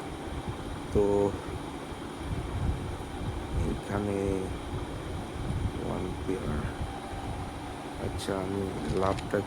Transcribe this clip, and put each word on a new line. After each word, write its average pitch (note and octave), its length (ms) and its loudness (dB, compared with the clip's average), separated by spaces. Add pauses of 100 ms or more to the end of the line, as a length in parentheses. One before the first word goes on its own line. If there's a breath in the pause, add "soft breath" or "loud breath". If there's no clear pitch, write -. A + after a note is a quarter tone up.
(920)
তো G#2 120 8 (2750)
এখানে G2+ 460 2 (1600)
ওয়ান F2+ 220 0 (180)
পেয়ার, F#2 400 0 (1400)
আচ্ছা G2 260 0 (120)
আমি G2 180 2 (400)
লাভটা F#2+ 440 4